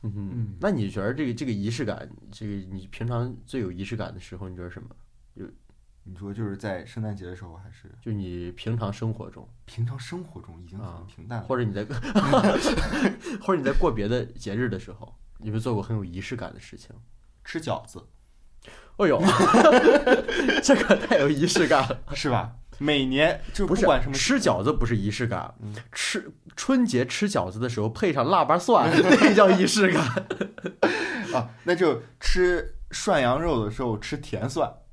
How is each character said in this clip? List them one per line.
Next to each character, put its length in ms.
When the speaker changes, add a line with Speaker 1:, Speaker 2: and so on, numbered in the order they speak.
Speaker 1:
嗯， 140
Speaker 2:
嗯。 440
Speaker 1:
那 120
你 180
觉 140
得 100
这 140
个， 80
这 100
个 80
仪 180
式 140
感， 240
这 160
个 60
你 120
平 200
常 380
最 160
有 100
仪 140
式 100
感 200
的 40
时 160
候， 140
你 80
觉 60
得 80
什 120
么？ 60
有 120
Speaker 2:
你 120
说 180
就 80
是 140
在 280
圣 160
诞 140
节 120
的 100
时 80
候， 100
还 160
是？ 180
Speaker 1:
就 100
你 420
平 240
常 160
生 220
活 160
中。 180
Speaker 2:
平 200
常 100
生 280
活 160
中 200
已 60
经 100
很 300
平 220
淡 100
了。 60
Speaker 1:
啊， 20
或 100
者 60
你 100
在， 120
<laughs> 840
或 140
者 20
你 60
在 100
过 200
别 160
的 160
节 320
日 120
的 120
时 120
候， 220
有 80
没 60
有 80
做 140
过 80
很 140
有 80
仪 160
式 140
感 180
的 60
事 180
情？ 140
Speaker 2:
吃 160
饺 260
子。 160
Speaker 1:
哎 100
呦， 160
<laughs> 760
这 140
个 220
太 220
有 120
仪 160
式 220
感 200
了。 120
Speaker 2:
是 140
吧？ 280
每 280
年 340
就 120
不 120
管 260
什 60
么 40
Speaker 1:
不 60
是， 220
吃 0
饺 220
子 100
不 120
是 120
仪 120
式 200
感， 320
Speaker 2:
嗯。 120
Speaker 1:
吃， 400
春 280
节 220
吃 240
饺 180
子 120
的 80
时 100
候 100
配 240
上 140
腊 180
八 140
蒜， 320
<laughs> 80
那 120
叫 160
仪 160
式 280
感。 120
Speaker 2:
<laughs> 680
啊， 160
那 140
就 260
吃 560
涮 320
羊 180
肉 240
的 60
时 120
候 140
吃 220
甜 320
蒜。 220